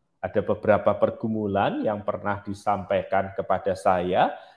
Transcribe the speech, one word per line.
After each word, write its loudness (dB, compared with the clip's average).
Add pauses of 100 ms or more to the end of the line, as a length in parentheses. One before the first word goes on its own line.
(240)
Ada 0
beberapa 2
pergumulan 0
yang -2
pernah -4
disampaikan -2
kepada -2
saya, 2 (240)